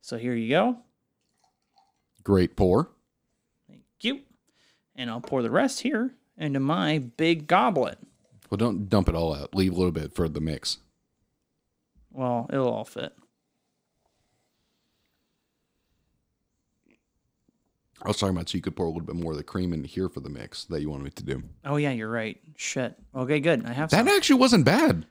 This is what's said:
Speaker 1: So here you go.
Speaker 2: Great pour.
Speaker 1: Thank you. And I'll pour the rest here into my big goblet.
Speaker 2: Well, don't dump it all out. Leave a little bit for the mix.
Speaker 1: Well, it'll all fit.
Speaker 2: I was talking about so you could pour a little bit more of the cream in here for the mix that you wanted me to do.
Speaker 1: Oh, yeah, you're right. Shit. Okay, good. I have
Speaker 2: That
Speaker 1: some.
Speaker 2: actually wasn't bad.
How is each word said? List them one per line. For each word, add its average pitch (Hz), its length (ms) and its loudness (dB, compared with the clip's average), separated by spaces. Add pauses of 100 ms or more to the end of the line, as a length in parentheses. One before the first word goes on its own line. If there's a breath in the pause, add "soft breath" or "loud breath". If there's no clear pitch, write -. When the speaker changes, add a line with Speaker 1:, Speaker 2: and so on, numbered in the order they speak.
Speaker 1:
So - 160 -10
here 123 160 -4
you 113 160 -4
go. 220 260 2 (1500)
Speaker 2:
Great 92 340 4
pour. 101 340 4 (760)
Speaker 1:
Thank - 160 -20 (200)
you. 269 180 -4 (760)
And 123 160 -8
I'll 117 120 -8
pour 131 200 -2
the 113 80 -2
rest 247 300 0
here 254 320 -2 (240)
into 143 240 -4
my 156 380 0
big 151 500 -2
goblet. 175 500 2 (520)
Speaker 2:
Well, 101 80 -2
don't 104 300 0
dump 98 200 4
it 85 80 0
all 82 180 0
out. 73 220 -10
Leave 95 160 4
a 85 40 -4
little 90 140 2
bit 78 240 -6
for 85 140 0
the 78 140 -4
mix. 78 340 -4 (1400)
Speaker 1:
Well, 123 400 -4
it'll 131 160 0
all 110 160 -4
fit. - 300 -12 (4000)
Speaker 2:
I - 60 -4
was 104 100 0
talking 95 180 2
about 85 120 -6
so - 80 -6
you 85 60 -4
could 82 140 -6
pour 90 100 -2
a - 40 0
little 82 160 -6
bit 82 100 -6
more 82 160 -4
of 76 60 -6
the 73 60 -10
cream 92 280 -4
in 78 100 -4
here 92 260 -4
for - 120 -10
the 67 80 -14
mix 65 380 -14
that 82 160 -4
you 76 80 -4
wanted 69 140 -8
me 69 60 -10
to - 120 -16
do. 67 200 -6 (220)
Speaker 1:
Oh, 143 120 -4
yeah, 147 160 -2
you're 110 180 -6
right. 113 280 -6 (160)
Shit. - 400 -6 (200)
Okay, 131 260 0
good. 147 240 2
I 120 80 -6
have 147 180 -4
Speaker 2:
That 226 160 4
Speaker 1:
some. - 20 4
Speaker 2:
actually 359 300 6
wasn't 233 280 6
bad. 196 440 4